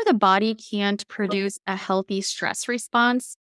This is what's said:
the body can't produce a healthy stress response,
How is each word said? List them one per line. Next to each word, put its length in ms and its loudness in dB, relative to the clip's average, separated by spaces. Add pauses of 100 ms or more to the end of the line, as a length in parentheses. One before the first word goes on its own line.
the 80 6
body 420 4
can't 520 -2
produce 600 -2
a 80 -4
healthy 460 -2
stress 460 -4
response, 680 0 (220)